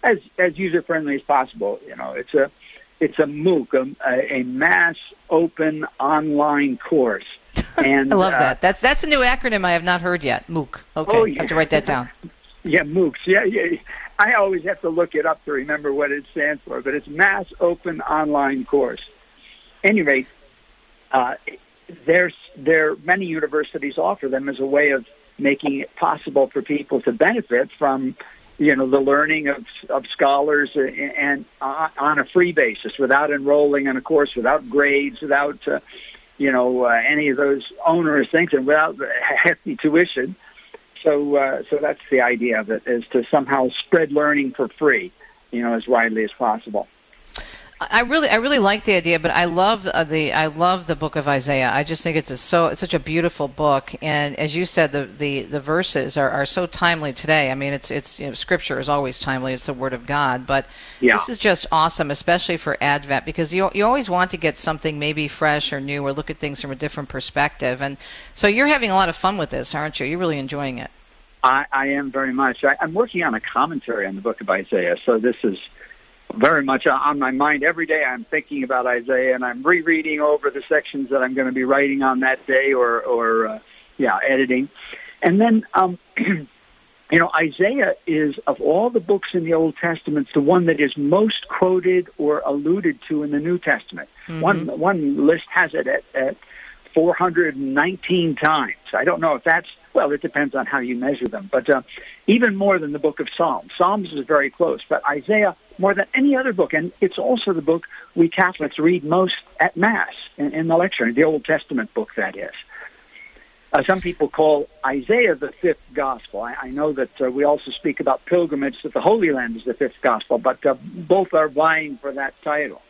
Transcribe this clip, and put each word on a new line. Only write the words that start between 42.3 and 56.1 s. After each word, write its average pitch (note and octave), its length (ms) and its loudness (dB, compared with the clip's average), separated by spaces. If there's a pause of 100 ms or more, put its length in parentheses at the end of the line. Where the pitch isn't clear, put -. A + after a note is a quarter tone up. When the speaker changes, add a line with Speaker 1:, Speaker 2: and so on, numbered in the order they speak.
Speaker 1:
of G#2 100 -6
it, G#2+ 160 -4
is A#2+ 220 -2
to B2 160 2
somehow C3+ 460 0
spread D#3+ 420 0
learning D3 400 2
for B2+ 160 -2
free, A2+ 420 0 (400)
you A#2+ 100 -4
know, A#2 140 0
as A2+ 140 -4
widely A2+ 340 2
as G#2 100 -4
possible. A2 540 -4 (1040)
Speaker 2:
I A3+ 120 4
really, C#4+ 260 2
I - 80 4
really C4 240 2
like G3+ 240 2
the G#3 100 2
idea, E3+ 240 2
but D#3 140 0
I F3 140 2
love, F#3+ 420 2
uh, E3 160 0
the, D#3 280 -2
I D#3 140 2
love E3+ 400 0
the D#3 80 -2
book D3 220 -6
of C#3+ 100 -2
Isaiah. C3+ 460 0
I C#3+ 100 0
just D#3 220 -6
think E3 120 0
it's D3+ 140 -2
a, C3 60 -6
so, E3+ 320 0
it's - 120 -4
such F3+ 140 -6
a E3 60 2
beautiful D#3+ 480 -2
book, C#3 520 0
and D3 360 -2
as D3+ 180 -4
you F3 120 -2
said, D3+ 260 2
the, C#3+ 140 -2
the, C#3 360 -4
the C#3+ 160 -6
verses D#3 580 -2